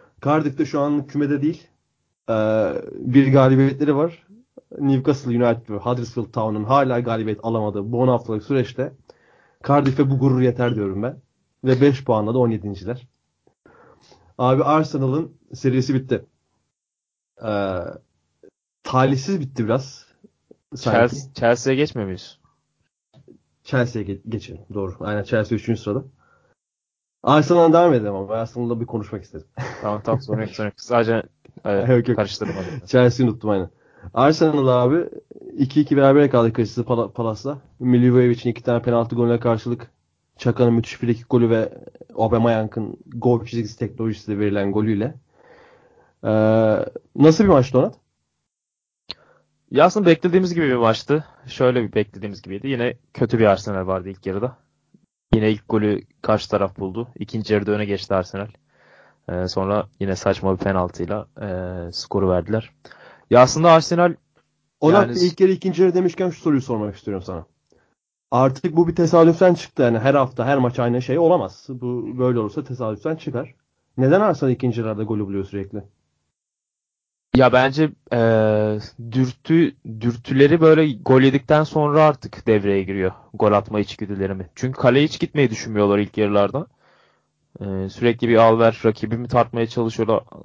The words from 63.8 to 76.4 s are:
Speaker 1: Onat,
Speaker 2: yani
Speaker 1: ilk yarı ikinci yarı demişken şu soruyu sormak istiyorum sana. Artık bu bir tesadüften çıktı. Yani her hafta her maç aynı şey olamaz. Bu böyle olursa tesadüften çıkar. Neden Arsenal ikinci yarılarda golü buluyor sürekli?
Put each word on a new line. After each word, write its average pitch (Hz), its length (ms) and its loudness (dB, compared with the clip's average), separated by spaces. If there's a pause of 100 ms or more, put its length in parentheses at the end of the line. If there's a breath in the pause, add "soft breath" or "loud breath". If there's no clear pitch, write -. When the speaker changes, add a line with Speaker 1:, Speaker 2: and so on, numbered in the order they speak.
Speaker 1:
Onat, 180 280 4
Speaker 2:
yani 120 100 -6
Speaker 1:
ilk 175 220 0
yarı 190 120 4
ikinci 180 300 -2
yarı 180 120 2
demişken 180 360 -2
şu - 100 -12
soruyu 143 220 0
sormak 107 340 -6
istiyorum 95 260 -10
sana. 90 240 -12 (840)
Artık 135 460 0
bu 170 120 4
bir 170 60 -2
tesadüften 165 600 6
çıktı. - 280 -4
Yani 117 160 2
her 131 160 2
hafta 131 320 -2
her 139 120 0
maç 123 200 -2
aynı 120 240 -2
şey 131 160 -2
olamaz. 165 500 0
Bu 123 500 -8
böyle 127 200 0
olursa 110 260 -6
tesadüften 123 520 -8
çıkar. - 380 -10 (440)
Neden 139 220 4
Arsenal 156 320 0
ikinci 120 280 -4
yarılarda 110 220 -6
golü 107 240 -4
buluyor 98 180 -6
sürekli? 98 400 -12 (1500)